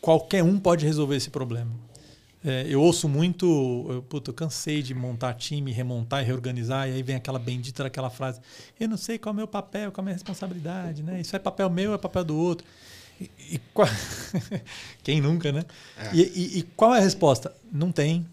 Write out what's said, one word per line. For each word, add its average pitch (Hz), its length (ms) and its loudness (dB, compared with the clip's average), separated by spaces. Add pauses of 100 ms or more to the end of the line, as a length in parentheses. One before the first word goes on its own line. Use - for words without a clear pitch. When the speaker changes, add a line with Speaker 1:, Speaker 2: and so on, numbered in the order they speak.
Speaker 1:
qualquer 165 440 4
um 196 140 6
pode 175 280 4
resolver 151 300 2
esse - 140 -4
problema. 117 400 -4 (720)
É, 131 260 -2
eu 139 120 4
ouço 170 280 6
muito, 170 360 2 (460)
eu, 127 120 -4
puta, 135 280 -8
eu - 40 -10
cansei 151 460 -4
de 131 140 -6
montar 123 400 -4
time, 139 380 -6
remontar 123 500 -2
e - 40 -2
reorganizar, 127 640 -2
e 127 40 -4
aí 131 100 -4
vem 131 140 -4
aquela 131 220 -6
bendita 123 440 -6
daquela 131 260 -4
frase, 123 320 -6 (380)
"Eu 226 100 -2
não 220 80 -2
sei 226 220 -6
qual 214 140 -6
é - 20 -4
o - 20 -4
meu 214 120 -6
papel, 202 440 -8
qual 196 100 -8
é - 0 -
a 190 40 -4
minha 196 80 -4
responsabilidade, 175 880 -8
né? 180 180 -4
Isso 170 160 -6
é - 20 -2
papel 190 300 0
meu, 185 240 0
é 202 60 -2
papel 185 260 -2
do 156 120 -2
outro." 170 300 0 (540)
E, 185 80 -12 (260)
e - 40 -4 (160)
qua-, 202 160 6 (520)
<laughs> - 600 -12
quem 147 180 2
nunca, 151 320 2
né? 156 120 -2 (340)
Speaker 2:
É. 107 160 -8
Speaker 1:
E, 165 80 6
e, 180 380 0
e - 20 -4 (140)
qual 233 180 8
é 240 40 8
a 196 40 8
resposta? 151 500 4 (180)
Não 165 220 0
tem. 165 400 0